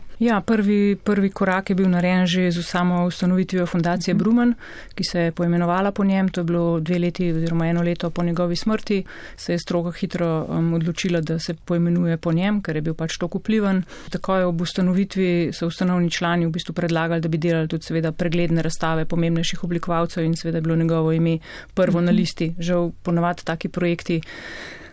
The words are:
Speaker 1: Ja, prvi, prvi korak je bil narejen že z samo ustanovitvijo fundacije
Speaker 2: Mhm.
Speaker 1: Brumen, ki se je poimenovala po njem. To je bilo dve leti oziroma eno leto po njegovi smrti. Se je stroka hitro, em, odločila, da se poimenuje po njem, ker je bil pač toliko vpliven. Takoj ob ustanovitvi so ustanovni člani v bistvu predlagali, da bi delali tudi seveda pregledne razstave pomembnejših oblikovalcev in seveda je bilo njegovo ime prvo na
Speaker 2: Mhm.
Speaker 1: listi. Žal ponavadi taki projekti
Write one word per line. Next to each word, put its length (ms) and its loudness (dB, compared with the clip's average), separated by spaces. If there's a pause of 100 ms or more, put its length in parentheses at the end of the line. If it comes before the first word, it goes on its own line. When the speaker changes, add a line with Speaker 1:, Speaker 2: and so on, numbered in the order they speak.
(160)
Speaker 1:
Ja, 220 2
prvi, 580 2
prvi 340 2
korak 400 0
je 40 2
bil 140 4
narejen 380 4
že 240 2
z 120 -2
samo 400 0
ustanovitvijo 640 0
fundacije 480 0
Speaker 2:
Mhm. 40 2
Speaker 1:
Brumen, 360 4 (360)
ki 140 -6
se 160 -2
je 120 0
poimenovala 580 2
po 140 0
njem. 240 2
To 120 -4
je 40 0
bilo 360 2
dve 180 0
leti 320 0
oziroma 360 0
eno 160 2
leto 280 -2
po 120 -4
njegovi 340 0
smrti. 480 -2 (300)
Se 180 -6
je 60 0
stroka 340 -2
hitro, 560 -2
em, 240 0
odločila, 480 -2
da 180 -2
se 180 -6
poimenuje 600 0
po 160 -2
njem, 280 2
ker 160 -4
je 60 -2
bil 120 -2
pač 220 -4
toliko 220 -4
vpliven. 440 0 (260)
Takoj 360 0
ob 160 0
ustanovitvi 920 0
so 160 -4
ustanovni 440 0
člani 360 0
v 40 0
bistvu 240 -4
predlagali, 460 0
da 80 0
bi 100 0
delali 300 0
tudi 160 -4
seveda 280 -2
pregledne 500 2
razstave 420 0
pomembnejših 600 0
oblikovalcev 600 -2
in 100 2
seveda 240 -2
je 40 -2
bilo 140 2
njegovo 360 2
ime 260 2 (320)
prvo 300 2
na 120 4
Speaker 2:
Mhm. 40 6
Speaker 1:
listi. 400 0
Žal 340 0 (100)
ponavadi 440 0
taki 240 -4
projekti 520 -2 (720)